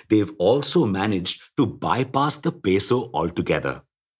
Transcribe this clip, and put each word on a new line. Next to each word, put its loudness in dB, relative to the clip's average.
they've 2
also 2
managed -2
to 2
bypass -2
the -4
peso 0
altogether. -4